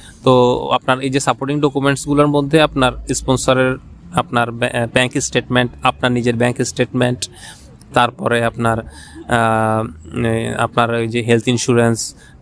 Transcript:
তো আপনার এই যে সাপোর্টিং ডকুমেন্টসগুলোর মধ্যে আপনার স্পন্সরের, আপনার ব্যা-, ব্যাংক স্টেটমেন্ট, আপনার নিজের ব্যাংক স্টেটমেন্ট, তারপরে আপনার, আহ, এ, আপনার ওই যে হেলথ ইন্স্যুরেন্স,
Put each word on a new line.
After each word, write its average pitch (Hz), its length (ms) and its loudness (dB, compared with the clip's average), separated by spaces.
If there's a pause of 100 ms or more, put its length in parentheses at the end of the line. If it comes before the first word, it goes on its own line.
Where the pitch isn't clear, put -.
(240)
তো 127 360 4 (120)
আপনার 127 280 0
এই 135 100 -4
যে 135 100 0
সাপোর্টিং 139 400 -2
ডকুমেন্টসগুলোর 143 680 0
মধ্যে 147 360 2
আপনার 135 300 2 (220)
স্পন্সরের, 131 640 0 (380)
আপনার 120 380 -2
ব্যা-, 120 420 -2
ব্যাংক 127 260 2
স্টেটমেন্ট, 123 520 0 (100)
আপনার 127 300 0
নিজের 120 240 0
ব্যাংক 120 240 0
স্টেটমেন্ট, 123 680 -2 (640)
তারপরে 117 500 0
আপনার, 113 360 0
আহ, 110 1400 -2
এ, 113 340 -2
আপনার 117 360 0
ওই 117 140 -2
যে 117 140 -2
হেলথ 117 260 2
ইন্স্যুরেন্স, 117 680 2 (280)